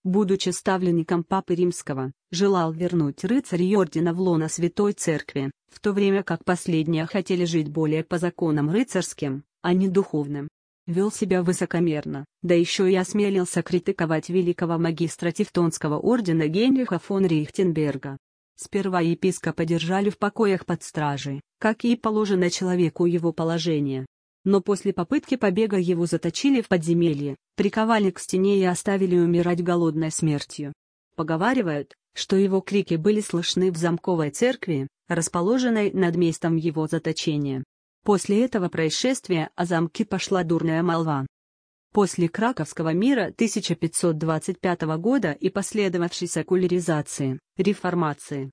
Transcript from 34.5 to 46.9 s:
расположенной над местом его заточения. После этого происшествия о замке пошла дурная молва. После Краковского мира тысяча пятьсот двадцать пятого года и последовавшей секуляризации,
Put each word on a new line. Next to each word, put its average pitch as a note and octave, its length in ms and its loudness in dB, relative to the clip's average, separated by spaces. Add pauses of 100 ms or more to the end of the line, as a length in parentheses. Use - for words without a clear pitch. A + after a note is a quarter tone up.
расположенной G#3 840 0
над E3+ 240 2
местом E3 400 2
его D#3 320 0
заточения. D3 760 -2 (400)
После G3+ 400 2
этого G3+ 260 0
происшествия E3 840 -2
о F3+ 100 -2
замке E3+ 400 0
пошла F#3 380 -2
дурная E3 380 0
молва. D#3+ 460 0 (680)
После F3+ 340 2
Краковского E3 680 -2
мира G#3+ 420 0
тысяча G#3 380 0
пятьсот E3 440 0
двадцать D#3+ 420 -2
пятого E3 380 -2
года G#3 340 0
и F3+ 180 -4
последовавшей F#3 800 -2
секуляризации, E3 1120 -2 (160)